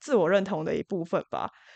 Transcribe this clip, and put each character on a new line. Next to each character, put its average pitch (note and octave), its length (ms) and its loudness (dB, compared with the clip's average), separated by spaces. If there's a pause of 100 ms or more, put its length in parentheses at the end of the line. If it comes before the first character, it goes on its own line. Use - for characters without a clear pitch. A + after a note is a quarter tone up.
自 D4 160 -2
我 E3 140 4
认 G3 140 4
同 F3+ 200 -4
的 E3 120 -2
一 D#3 60 -2
部 F3 220 -4
分 F3 260 -2
吧。 - 180 -6 (280)